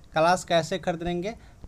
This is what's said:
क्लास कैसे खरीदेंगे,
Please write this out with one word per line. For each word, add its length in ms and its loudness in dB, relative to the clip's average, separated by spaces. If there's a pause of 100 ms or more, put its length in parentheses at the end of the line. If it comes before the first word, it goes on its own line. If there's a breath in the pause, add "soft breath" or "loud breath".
(120)
क्लास 320 4
कैसे 360 0
खरीदेंगे, 560 -4 (320 soft breath)